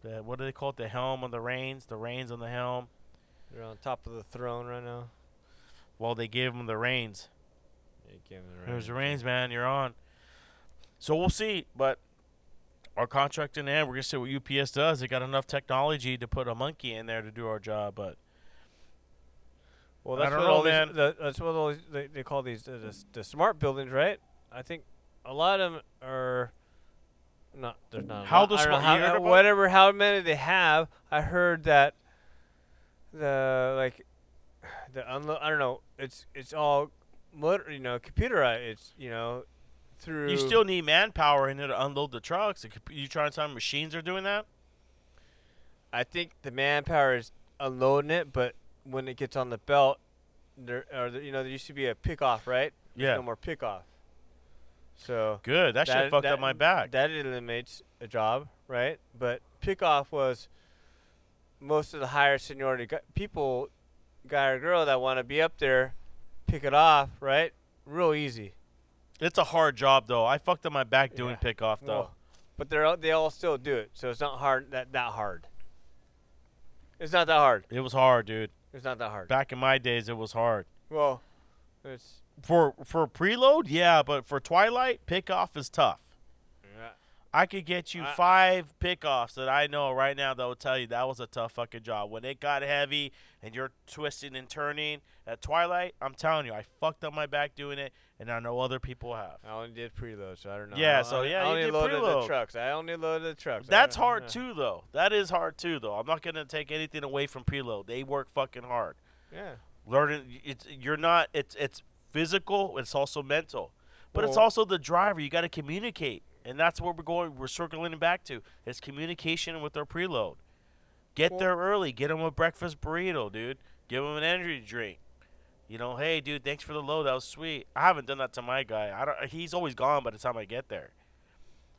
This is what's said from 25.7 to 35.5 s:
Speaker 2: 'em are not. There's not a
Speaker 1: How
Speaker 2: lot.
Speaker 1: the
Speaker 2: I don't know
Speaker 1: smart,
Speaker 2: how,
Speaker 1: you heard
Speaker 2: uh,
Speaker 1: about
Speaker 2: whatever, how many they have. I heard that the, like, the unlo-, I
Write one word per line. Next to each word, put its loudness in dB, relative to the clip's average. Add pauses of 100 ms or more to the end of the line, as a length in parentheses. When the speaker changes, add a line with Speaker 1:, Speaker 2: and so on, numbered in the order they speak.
Speaker 2:
'em -12 (220)
are -4 (1000)
not. -10 (140)
There's -10
not -10
a -10
Speaker 1:
How 8
Speaker 2:
lot. 8
Speaker 1:
the 2
Speaker 2:
I 4
don't 6
know 4
Speaker 1:
smart, 0
Speaker 2:
how, 8
Speaker 1:
you 6
heard 4
Speaker 2:
uh, 4
Speaker 1:
about 2
Speaker 2:
whatever, 10
how 10
many 4
they 2
have. 4 (220)
I 2
heard 2
that 8 (1160)
the, 0
like, -2 (880)
the -10
unlo-, -6
I -2